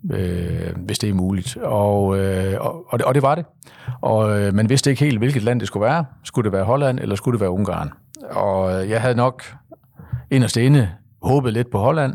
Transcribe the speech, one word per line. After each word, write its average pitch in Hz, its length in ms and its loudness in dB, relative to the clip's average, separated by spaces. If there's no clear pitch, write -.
øh, 87 640 -4
hvis 90 220 -6
det 104 120 -2
er 98 40 0
muligt. 92 420 -2
Og, 101 640 2
øh, 95 420 -2
og, - 280 -6
og 120 100 -2
det, 120 80 0
og 131 80 2
det 143 80 2
var 135 120 2
det. 165 100 -4
Og, 107 400 2
øh, 101 140 2
man 107 140 4
vidste 135 220 2
ikke 135 140 2
helt, 131 140 2
hvilket 123 240 0
land 120 180 0
det 98 80 -6
skulle 104 180 -2
være. 156 180 0
Skulle 120 200 -2
det 104 80 0
være 98 120 0
Holland, 127 340 2
eller 98 180 -4
skulle 120 180 0
det 107 60 -2
være 95 100 2
Ungarn? 90 400 -2
Og, 95 520 0
øh, 101 80 -4
jeg 113 100 0
havde 123 140 2
nok 123 300 0
inderst 127 260 2
inde 123 320 4
håbet 127 300 2
lidt 120 180 -2
på 104 80 -2
Holland, 135 360 0